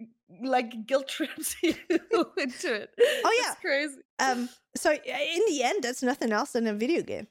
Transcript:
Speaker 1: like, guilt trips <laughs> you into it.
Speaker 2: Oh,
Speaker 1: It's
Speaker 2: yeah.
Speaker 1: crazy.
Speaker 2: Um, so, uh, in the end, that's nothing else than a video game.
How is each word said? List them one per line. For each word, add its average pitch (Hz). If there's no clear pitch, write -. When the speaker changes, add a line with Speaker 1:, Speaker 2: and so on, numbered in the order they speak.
Speaker 1:
like, 240
guilt 269
trips -
<laughs> -
you 320
into 269
it. 214
Speaker 2:
Oh, 494
Speaker 1:
It's 480
Speaker 2:
yeah. -
Speaker 1:
crazy. 285
Speaker 2:
Um, 247
so, -
uh, 302
in 294
the 285
end, 285
that's 247
nothing 233
else 220
than 233
a 214
video 240
game. 104